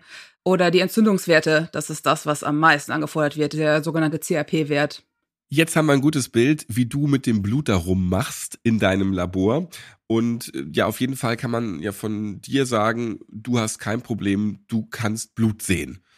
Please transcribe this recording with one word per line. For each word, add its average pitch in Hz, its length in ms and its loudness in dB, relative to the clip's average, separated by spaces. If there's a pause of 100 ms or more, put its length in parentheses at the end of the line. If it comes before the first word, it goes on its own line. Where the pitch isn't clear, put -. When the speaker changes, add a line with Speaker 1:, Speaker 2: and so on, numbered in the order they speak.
(460)
Speaker 1:
Oder 180 260 4
die 180 80 6
Entzündungswerte, 175 960 2
das - 160 -6
ist 156 160 -8
das, 151 200 0
was 151 180 -2
am 147 160 0
meisten 151 340 4
angefordert 151 420 -2
wird, 147 180 -2
der 156 300 2
sogenannte 156 380 -2
C-R-P-Wert. 147 840 -2 (460)
Speaker 2:
Jetzt 160 260 2
haben 156 120 4
wir 143 60 6
ein 139 80 4
gutes 147 280 2
Bild, 139 400 2
wie 120 160 0
du 143 220 -2
mit 139 180 2
dem 110 160 2
Blut 117 260 -2
da 110 80 4
rummachst 92 880 0
in 113 160 2
deinem 98 320 2
Labor. 95 560 0 (400)
Und, 113 480 -2
äh, 69 160 -8
ja, 107 140 0
auf 110 160 -2
jeden 127 160 -2
Fall 117 180 -2
kann 120 160 -6
man 113 300 -4
ja 101 100 -4
von 107 480 -8
dir 135 260 0
sagen, 117 640 -2
du 120 320 -2
hast 107 200 -2
kein 113 220 -4
Problem, 101 580 -2 (100)
du 110 200 -2
kannst 110 460 -6
Blut 110 260 0
sehen. 73 440 -4 (120)